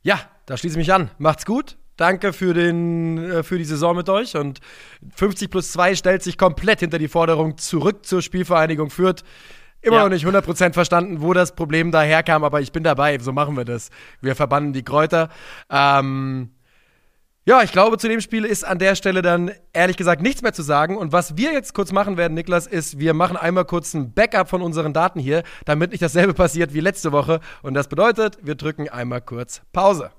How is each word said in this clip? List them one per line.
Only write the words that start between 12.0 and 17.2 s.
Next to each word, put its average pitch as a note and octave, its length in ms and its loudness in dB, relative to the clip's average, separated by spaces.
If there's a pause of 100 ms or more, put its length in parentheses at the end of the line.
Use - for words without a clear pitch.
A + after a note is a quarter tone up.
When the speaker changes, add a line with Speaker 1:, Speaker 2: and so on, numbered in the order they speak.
Speaker 1:
aber D3 160 0
ich C3+ 120 -4
bin D#3+ 120 -6
dabei, C#3+ 360 2
so B2+ 120 -6
machen C#3+ 240 -2
wir B2 100 -4
das. A#2+ 240 -10 (300)
Wir C3 160 -4
verbannen C#3+ 380 0
die C3 100 -6
Kräuter. D#3+ 460 2 (400)
Ähm, C3+ 800 0 (960)